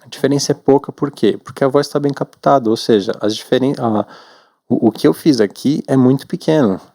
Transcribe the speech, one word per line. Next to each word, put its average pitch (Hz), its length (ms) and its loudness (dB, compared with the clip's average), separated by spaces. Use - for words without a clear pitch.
A - 40 -20
diferença 139 440 -2
é - 20 2
pouca, - 380 2
por - 180 -6
quê? 104 320 -2
Porque - 220 -6
a 139 40 2
voz 143 200 0
tá - 100 -6
bem 143 140 -2
captada, 135 580 0
ou 113 60 2
seja, 110 440 0
as 107 140 -2
diferen-, 131 440 -2
a, 110 280 -2
o, 120 200 0
o 104 40 2
que - 140 -4
eu 160 80 4
fiz 139 260 0
aqui 127 460 -2
é 135 100 -2
muito 131 300 2
pequeno. 151 540 0